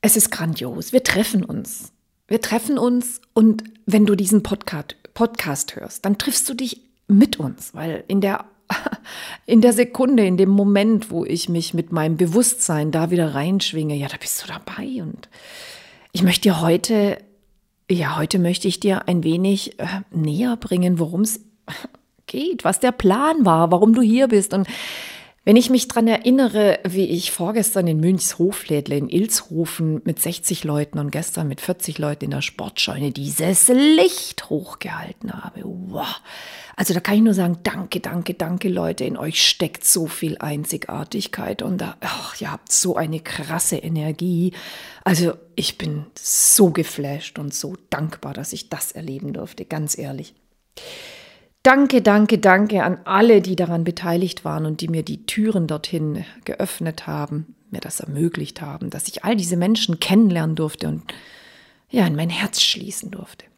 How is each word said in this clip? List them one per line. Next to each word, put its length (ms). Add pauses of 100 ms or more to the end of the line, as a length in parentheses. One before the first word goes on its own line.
Es 160
ist 160
grandios. 600
Wir 120
treffen 400
uns. 480 (340)
Wir 140
treffen 360
uns 440 (140)
und 280 (240)
wenn 180
du 120
diesen 260
Podca-, 540 (180)
Podcast 640
hörst, 280
dann 140
triffst 300
du 60
dich 260 (320)
mit 280
uns, 340
weil 320
in 140
der, 240 (240)
<laughs> 160 (600)
in 160
der 120
Sekunde, 520
in 120
dem 120
Moment, 600
wo 140
ich 240
mich 260
mit 160
meinem 260
Bewusstsein 760
da 180
wieder 240
reinschwinge, 640
ja, 100
da 100
bist 280
du 20
dabei 560
und 260 (840)
ich 100
möchte 200
dir 180
heute, 580 (720)
ja, 260
heute 220
möchte 300
ich 100
dir 300
ein 160
wenig, 560
äh, 220 (100)
näher 440
bringen, 440
worum's 400 (260)
<laughs> 600
geht, 360
was 160
der 140
Plan 520
war, 280
warum 200
du 100
hier 260
bist 260
und 140 (720)
wenn 140
ich 140
mich 180
dran 180
erinnere, 800
wie 200
ich 260
vorgestern 540
in 120
Münchs 400
Hoflädle 560
in 140
Ilshofen 960
mit 160
sechzig 440
Leuten 340
und 120
gestern 380
mit 140
vierzig 360
Leuten 280
in 40
der 120
Sportscheune 680
dieses 580
Licht 840
hochgehalten 840
habe. 320
Wow. 560 (560)
Also 160
da 80
kann 140
ich 80
nur 120
sagen, 280
danke, 380
danke, 340
danke 340
Leute, 360
in 120
euch 260
steckt 420
so 220
viel 320
Einzigartigkeit 1200
und 160
da, 220
ach, 380
ihr 140
habt 180
so 260
eine 240
krasse 560
Energie. 760 (520)
Also 280 (240)
ich 220
bin 260 (100)
so 560
geflasht 680
und 160
so 220 (120)
dankbar, 460
dass 180
ich 160
das 240
erleben 400
durfte, 320
ganz 320
ehrlich. 380 (1300)
Danke, 380
danke, 380
danke 440
an 220
alle, 380
die 120
daran 300
beteiligt 600
waren 180
und 160
die 80
mir 140
die 240
Türen 400
dorthin 580 (220)
geöffnet 600
haben, 480 (160)
mir 100
das 200
ermöglicht 640
haben, 260
dass 200
ich 160
all 120
diese 220
Menschen 420
kennenlernen 560
durfte 320
und, 140 (880)
ja, 160
in 100
mein 140
Herz 320
schließen 480
durfte. 340 (120)